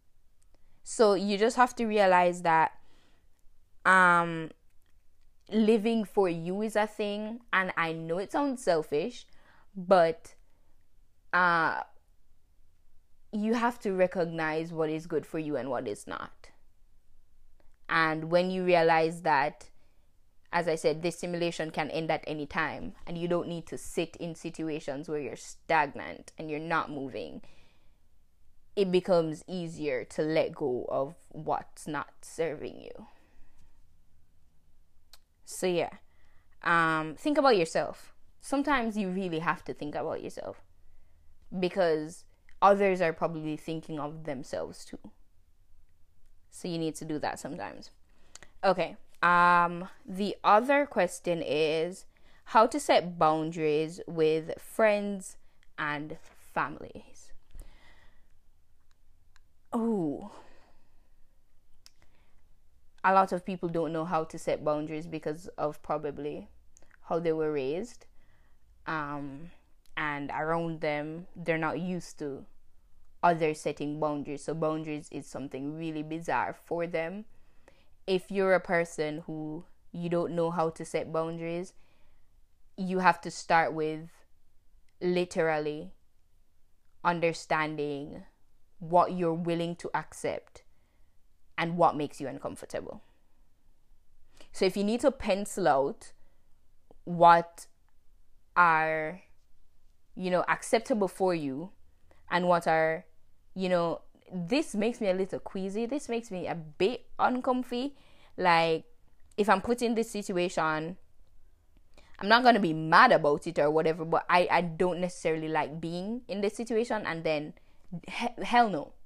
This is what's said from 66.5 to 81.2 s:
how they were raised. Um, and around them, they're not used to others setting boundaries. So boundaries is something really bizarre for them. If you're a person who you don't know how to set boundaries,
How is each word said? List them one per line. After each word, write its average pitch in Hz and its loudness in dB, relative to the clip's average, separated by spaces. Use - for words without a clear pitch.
how 175 0
they 165 2
were 156 0
raised. 151 -4
Um, 147 -6
and 147 -4
around 165 -2
them, 156 -4
they're 165 -2
not 156 0
used 180 -6
to 139 -8
others 160 2
setting 147 -4
boundaries. 147 -4
So 151 -4
boundaries 156 -2
is 139 -10
something 139 -8
really 156 -6
bizarre 156 -2
for 170 -6
them. 170 -6
If 185 0
you're 190 4
a 180 6
person 165 -2
who 156 -8
you 170 -6
don't 170 0
know 165 2
how 170 0
to 160 -10
set 160 -4
boundaries, 165 -4